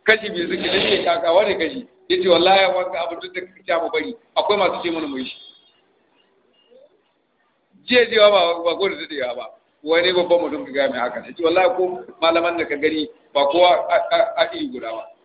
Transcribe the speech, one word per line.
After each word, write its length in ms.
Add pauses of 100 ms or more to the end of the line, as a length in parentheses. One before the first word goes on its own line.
Kashi 260
biyu 180
suke, 200
da 120
ke 240
kaka 280
wani 240
kashi. 320 (200)
Ya 140
ce, 60
"Wallahi 460
wanga 260
abu 200
duk 140
da 60
kake 420
mu 80
bari, 260 (200)
akwai 220
masu 240
ce 80
mana 160
mu 120
yi 60
shi." 120 (2500)
Jiya 220
jiya 200
ba, 320
ba 140
ko 120
da 80
daɗewa 400
ba. 100 (360)
Wani 300
babban 280
mutum 260
ka 60
gaya 180
mai 100
haka. 240
Ya 80
ce, 100
"Wallahi 340
ko 280 (160)
malaman 380
da 80
ka 100
gani 320 (240)
ba 140
kowa 420
a, 80 (160)
a, 60 (180)
a 180
iri 140
guda 240
ba." 120 (200)